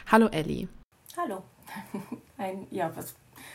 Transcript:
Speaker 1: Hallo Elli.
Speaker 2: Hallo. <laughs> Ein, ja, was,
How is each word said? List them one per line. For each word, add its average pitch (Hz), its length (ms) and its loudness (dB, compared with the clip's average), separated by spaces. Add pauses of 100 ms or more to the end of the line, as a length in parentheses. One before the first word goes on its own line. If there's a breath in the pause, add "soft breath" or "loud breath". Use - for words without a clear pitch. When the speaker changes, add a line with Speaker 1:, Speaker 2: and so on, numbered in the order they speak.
Speaker 1:
Hallo 220 200 10
Elli. 160 400 -2 (480)
Speaker 2:
Hallo. 226 260 -4 (300)
<laughs> - 640 -10
Ein, 190 340 -6
ja, 165 240 -2
was, - 200 -10 (400 loud breath)